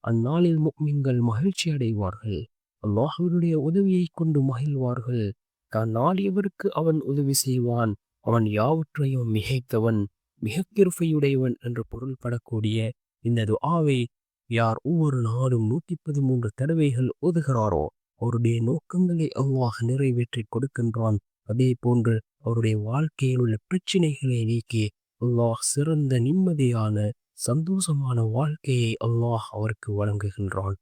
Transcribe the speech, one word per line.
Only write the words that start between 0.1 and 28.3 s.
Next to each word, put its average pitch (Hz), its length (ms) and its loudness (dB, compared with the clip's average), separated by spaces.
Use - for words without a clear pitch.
முஃமின்கள் 143 600 0
மகிழ்ச்சி 120 500 0
அடைவார்கள், 107 680 -2
அல்லாஹ்வினுடைய 165 720 0
உதவியை 180 580 2
கொண்டு 160 300 0
மகிழ்வார்கள். 123 840 -2
தான் 110 180 0
நாடியவருக்கு 190 760 0
அவன் 160 320 0
உதவி 139 340 0
செய்வான், 120 580 0
அவன் 113 260 4
யாவற்றையும் 135 800 0
மிகைத்தவன், 113 680 0
மிக 127 300 -4
கிருபையுடையவன் 147 880 2
என்று 117 280 -6
பொருள்படக்கூடிய 117 920 -6
இந்த 117 200 0
துஆவை 143 560 2
யார் 113 320 2
ஒவ்வொரு 156 400 0
நாளும் 117 440 0
நூத்தி 151 360 -2
பதிமூன்று 131 520 0
தடவைகள் 139 560 2
ஓதுகிறாரோ, 127 600 2
அவருடைய 117 420 0
நோக்கங்களை 165 720 0
அல்லாஹ் 131 440 0
நிறைவேற்றி 120 640 0
கொடுக்கின்றான். 117 720 -2
அதே 127 260 2
போன்று 120 340 2
அவருடைய 113 400 0
வாழ்க்கையில் 127 640 -2
உள்ள 113 140 2
பிரச்சனைகளை 151 800 0
நீக்கி 113 400 0
அல்லாஹ் 120 420 0
சிறந்த 147 580 0
நிம்மதியான 131 760 2
சந்தோஷமான 151 760 0